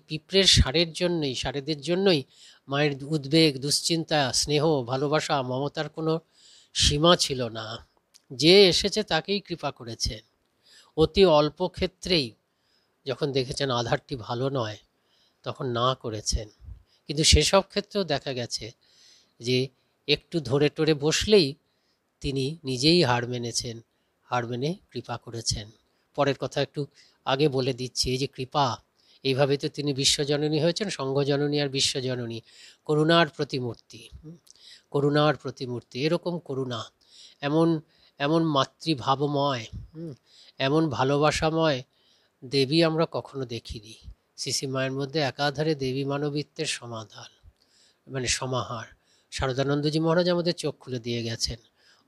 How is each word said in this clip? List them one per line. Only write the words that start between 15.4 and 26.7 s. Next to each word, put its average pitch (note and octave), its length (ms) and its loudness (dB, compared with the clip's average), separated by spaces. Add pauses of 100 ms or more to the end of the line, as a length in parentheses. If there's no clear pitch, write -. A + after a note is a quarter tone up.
তখন C3+ 240 -8
না B2 280 0
করেছেন, A2 540 -6 (580)
কিন্তু D3+ 180 -2
সেসব D3+ 440 6
ক্ষেত্রেও G3+ 360 -4
দেখা C#3+ 280 -4
গেছে A#2+ 400 -8 (680)
যে B2+ 280 0 (400)
একটু D3 320 -2
ধরে C#3+ 280 2
টরে D#3 260 0
বসলেই D3+ 600 2 (640)
তিনি C3+ 440 -4
নিজেই C#3+ 380 4
হার B2 240 2
মেনেছেন, A#2+ 540 -6 (420)
হার B2 240 -4
মেনে B2 280 -4 (160)
কৃপা A#2+ 260 -8
করেছেন। A2+ 540 -8 (440)
পরের C#3 260 2
কথা C#3+ 220 -4
একটু C#3 240 -6 (380)